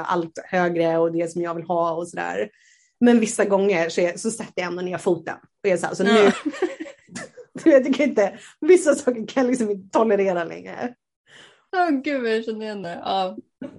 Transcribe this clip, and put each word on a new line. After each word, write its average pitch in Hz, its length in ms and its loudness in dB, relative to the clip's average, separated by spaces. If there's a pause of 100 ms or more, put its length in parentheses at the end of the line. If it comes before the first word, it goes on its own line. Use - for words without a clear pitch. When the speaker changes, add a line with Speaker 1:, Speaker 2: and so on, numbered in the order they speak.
Speaker 1:
allt 170 380 -4
högre 170 540 0
och 165 140 2
det 165 200 -4
som 175 100 -4
jag 170 120 -4
vill 170 100 -10
ha 170 300 -2
och 175 140 -8
sådär. 175 420 -6 (500)
Men 240 200 6
vissa 214 240 0
gånger 196 440 2
så, 180 120 -2
är, 175 160 0
så - 140 -6
sätter - 320 -8
jag 180 40 -4
ändå 175 160 -6
ner 180 160 -6
foten. - 440 -4
Och - 260 -6
jag 185 40 4
är 175 40 2
så 170 60 -4
här, - 80 -2
alltså, - 140 -2
Speaker 2:
Ja. 214 80 4 (320)
Speaker 1:
nu, 302 60 -4 (1040)
<laughs> - 100 -6
du 320 60 6
vet, 269 160 6
jag 269 80 2
kan 285 140 2
inte, 196 300 0 (220)
vissa 311 340 6
saker 233 340 -2
kan 269 140 0
jag 247 80 2
liksom 226 200 0
inte 202 280 -2
tolerera 196 460 2
längre. 170 500 -10 (840)
Speaker 2:
Åh, 349 140 2
gud, 277 360 -2
jag 220 180 0
känner 220 200 -8
igen 208 180 -10
det. 170 220 -10
Ja. 190 320 -2
Speaker 1:
<laughs> - 0 - (420)